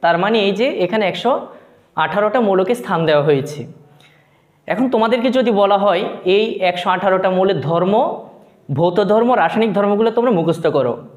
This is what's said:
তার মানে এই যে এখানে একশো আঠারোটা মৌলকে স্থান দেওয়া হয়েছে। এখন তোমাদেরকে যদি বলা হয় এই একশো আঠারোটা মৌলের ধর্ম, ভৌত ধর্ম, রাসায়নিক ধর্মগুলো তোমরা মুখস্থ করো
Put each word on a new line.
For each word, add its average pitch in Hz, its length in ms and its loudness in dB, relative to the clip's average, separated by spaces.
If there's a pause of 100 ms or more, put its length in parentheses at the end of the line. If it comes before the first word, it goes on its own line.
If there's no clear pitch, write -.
তার 170 200 2
মানে 214 140 0 (100)
এই 202 140 0
যে 247 60 2 (180)
এখানে 214 260 -2
একশো 233 220 -2 (720)
আঠারোটা 208 420 0
মৌলকে 190 340 2
স্থান 180 280 -4
দেওয়া 147 200 2
হয়েছে। 139 320 -2 (1120)
এখন 208 120 0 (100)
তোমাদেরকে 226 340 2 (100)
যদি 247 120 2 (100)
বলা 202 240 4
হয় 196 180 2 (340)
এই 214 80 2 (260)
একশো 180 260 -4
আঠারোটা 185 400 0
মৌলের 190 220 2 (100)
ধর্ম, 175 260 0 (840)
ভৌত 175 200 2 (140)
ধর্ম, 233 180 2 (120)
রাসায়নিক 214 360 0
ধর্মগুলো 208 380 0
তোমরা 240 220 0
মুখস্থ 165 260 -2 (120)
করো 123 180 0 (220)